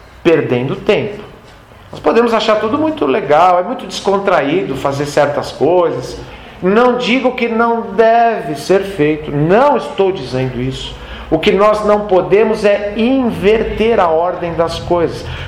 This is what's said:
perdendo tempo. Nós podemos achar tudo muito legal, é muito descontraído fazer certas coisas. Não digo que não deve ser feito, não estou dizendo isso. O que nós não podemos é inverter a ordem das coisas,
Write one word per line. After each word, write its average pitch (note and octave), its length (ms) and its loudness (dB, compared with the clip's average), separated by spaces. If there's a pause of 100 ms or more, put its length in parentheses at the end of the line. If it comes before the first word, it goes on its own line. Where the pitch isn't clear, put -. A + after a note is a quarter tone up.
(240)
perdendo C#3 540 2
tempo. D#3+ 460 -2 (680)
Nós D3 80 -16
podemos A3+ 340 2
achar G#3+ 260 2
tudo A3 180 -2
muito D4+ 280 -2
legal, F3 540 2
é F#3 40 2
muito A#3 220 -8
descontraído F#3 880 -2
fazer C#3 300 -4
certas B2+ 460 -2
coisas. E3 640 0 (460)
Não A#3 340 2
digo B3 380 0
que A#3 140 -2
não A3+ 320 0
deve A3 760 2
ser F#3+ 280 0
feito, D3+ 460 -2
não F#3+ 480 2
estou F#3+ 340 -2
dizendo B2+ 500 -4
isso. C3 340 -8 (340)
O D#3 80 2
que G3+ 140 2
nós G#3 340 2
não G#3 220 2
podemos F#3 560 2
é G3+ 320 0
inverter A3+ 1040 0
a F3+ 80 4
ordem E3+ 460 0
das E3 260 -2
coisas, E3 460 -2 (220)